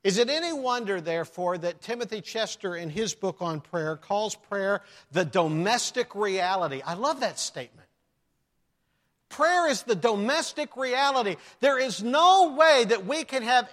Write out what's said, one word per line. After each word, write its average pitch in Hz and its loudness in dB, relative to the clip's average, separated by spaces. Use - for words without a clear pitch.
Is 196 2
it 240 2
any 330 -2
wonder, 247 -2
therefore, 170 -4
that 170 -6
Timothy 226 -8
Chester, 208 -6
in 170 -8
his 208 -4
book 190 -6
on 160 -4
prayer, 156 -4
calls 202 -4
prayer 202 -4
the 175 2
domestic 170 0
reality? 185 -2
I 165 -6
love 240 -2
that 175 -4
statement. - -10
Prayer 349 2
is 254 0
the 240 -2
domestic 233 -2
reality. 254 0
There 269 2
is 240 -2
no 339 6
way 277 6
that 196 0
we 302 -4
can 262 -4
have 240 2